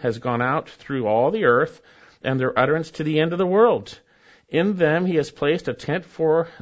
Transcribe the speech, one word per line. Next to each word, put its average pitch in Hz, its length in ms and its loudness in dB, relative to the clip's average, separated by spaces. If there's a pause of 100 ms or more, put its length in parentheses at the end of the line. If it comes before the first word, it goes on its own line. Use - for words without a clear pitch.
has 117 160 -2
gone 120 240 -2
out 135 260 -2
through 131 380 -6
all 117 240 2
the 208 140 -2
earth, 131 360 2 (440)
and 131 160 0
their 131 180 -2
utterance 151 340 0
to 156 120 -6
the 151 160 0
end 165 120 0
of 175 60 -4
the 190 80 0
world. 196 500 2 (520)
In 190 260 0
them 170 320 2
he 175 100 0
has 143 140 0
placed 151 380 -2
a 120 60 -4
tent 165 300 -6
for 165 440 0 (140)